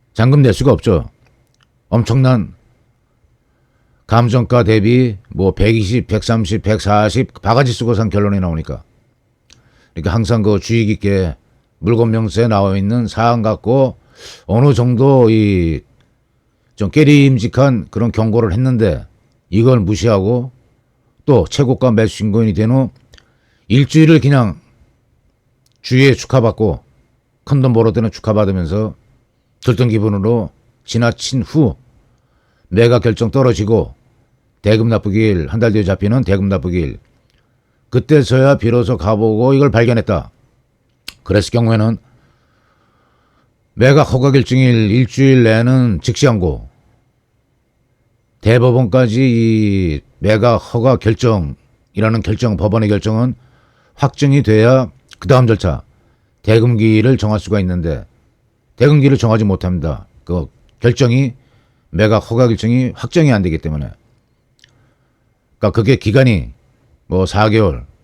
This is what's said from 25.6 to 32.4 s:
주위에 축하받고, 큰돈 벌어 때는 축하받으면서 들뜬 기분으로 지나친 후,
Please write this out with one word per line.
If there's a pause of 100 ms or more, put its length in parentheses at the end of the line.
주위에
축하받고, (600)
큰돈
벌어
때는
축하받으면서 (640)
들뜬
기분으로 (320)
지나친
후, (920)